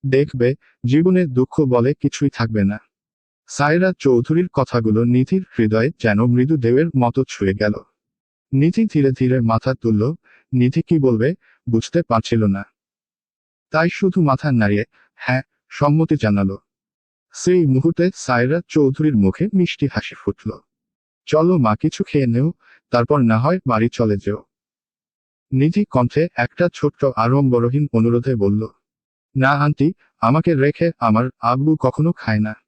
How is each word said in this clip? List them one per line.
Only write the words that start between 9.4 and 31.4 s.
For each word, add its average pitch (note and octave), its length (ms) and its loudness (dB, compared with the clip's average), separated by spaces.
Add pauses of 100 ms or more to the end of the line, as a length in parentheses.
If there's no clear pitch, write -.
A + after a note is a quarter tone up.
মাথা A2+ 320 0
তুলল, A2+ 400 -2 (400)
নিধি B2+ 280 0
কি E3 180 0
বলবে, C3 360 0 (340)
বুঝতে A2+ 320 -2
পারছিল A2+ 440 0
না। G2 180 -2 (1080)
তাই E3 180 2
শুধু F#3+ 320 0
মাথা C#3+ 300 0
নাড়িয়ে, G#2 340 2 (300)
হ্যাঁ, B2+ 260 -4 (280)
সম্মতি D3+ 520 0
জানালো। G2+ 360 0 (760)
সেই F3+ 320 2
মুহূর্তে E3 500 0
সায়রা B2+ 520 -2
চৌধুরীর D3 480 0
মুখে G#2 380 0
মিষ্টি F3 380 -2
হাসি - 240 -10
ফুটল। - 360 -8 (760)
"চলো E3+ 320 2
মা, A2 180 2
কিছু D#3+ 280 -4
খেয়ে C#3 240 0
নেও, B2+ 260 0 (360)
তারপর A#2+ 320 0
না A2+ 180 2
হয় D#3+ 280 0
বাড়ি A#2 220 0
চলে G#2+ 280 -2
যেও।" G#2 260 -8 (1080)
নিধি D3+ 340 0
কণ্ঠে C3 500 0
একটা E3+ 380 -2
ছোট্ট - 320 -4
আড়ম্বরহীন B2+ 880 0
অনুরোধে A#2+ 420 0
বলল, G#2 320 0 (680)
"না C3 140 0
আন্টি, D3 440 0 (260)
আমাকে D#3 360 2
রেখে D3 440 0
আমার A#2 300 0 (100)
আব্বু C3+ 360 0